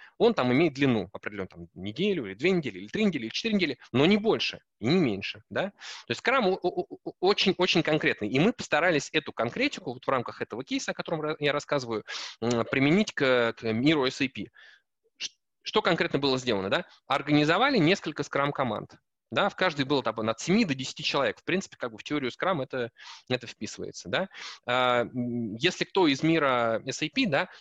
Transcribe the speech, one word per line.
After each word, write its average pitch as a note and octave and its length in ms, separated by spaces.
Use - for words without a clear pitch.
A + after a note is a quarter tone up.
он A3+ 160
там B2+ 180
имеет D3 220
длину B2+ 400
определённую, G2 340
там, E2+ 260
неделю C3+ 520
или F#2+ 80
две C3 180
недели, C#3 280
или G2+ 80
три G3+ 160
недели, D#3 200
или A2+ 80
четыре A3 240
недели, D#3+ 220
но C3 140
не G#3 120
больше G3+ 440
и G#2 80
не E3+ 120
меньше, G#2 500
да? D#3 220
То - 380
есть A#2 100
скрам B3 280
о-, G3 140
о-, F3 280
о-, - 300
очень, F#3+ 380
очень F3+ 260
конкретный. D3+ 460
И B2+ 100
мы G#3 140
постарались D#3 580
эту D3+ 220
конкретику C3 600
вот B2+ 120
в - 40
рамках B2 320
этого A2+ 220
кейса, C4 280
о - 20
котором - 280
ра-, D3+ 180
я D3 120
рассказываю, B2+ 520
м, A#2 280
применить D3 440
к, B2 400
к - 100
миру C3+ 320
S C3 160
A C3+ 60
P. G#2+ 180
Ш-, - 140
что - 180
конкретно E3+ 380
было C#3 180
сделано, G#2+ 320
да? D#3+ 160
Организовали D3+ 680
несколько E3 460
скрам-команд. C#3 720
Да, E3 200
в - 80
каждой D#3 260
было C3+ 180
там A2+ 200
от A2 180
семи G#3 240
до D#3+ 100
десяти C3 300
человек. C3+ 360
В - 40
принципе, F3+ 320
как B2 160
бы A2 60
в - 60
теорию C3 280
скрам E3+ 300
это, B2+ 300
это B2+ 180
вписывается, G2+ 640
да. C#3+ 220
А, B2 360
м, A#2+ 540
если E3+ 280
кто F#3 240
из C#3 160
мира B2+ 640
S B2+ 180
A D#3 100
P, C4 120
да, E3 240